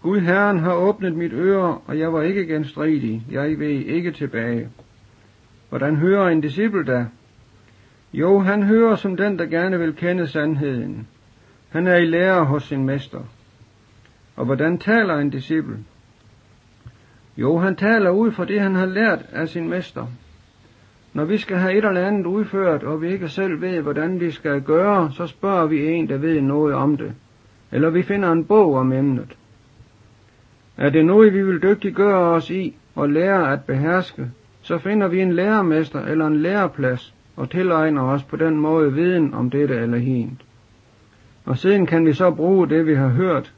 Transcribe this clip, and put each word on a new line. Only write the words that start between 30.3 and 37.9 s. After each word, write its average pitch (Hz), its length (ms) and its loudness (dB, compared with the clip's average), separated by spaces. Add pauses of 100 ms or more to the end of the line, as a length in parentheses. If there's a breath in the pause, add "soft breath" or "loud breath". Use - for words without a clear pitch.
Er 135 140 0
det 156 160 4
noget, 208 260 8
vi 196 100 0
vil 180 200 0
dygtiggøre 190 720 2
os 160 160 -2
i 180 260 -6 (180)
og 143 160 0
lære 170 420 2
at 135 120 -6
beherske, 147 680 -2 (320)
så 170 160 -4
finder 202 300 0
vi 180 120 0
en 185 120 2
lærermester 170 680 0
eller 156 260 -2
en 151 160 2
læreplads 160 720 -2 (220)
og 131 140 -8
tilegner 160 520 0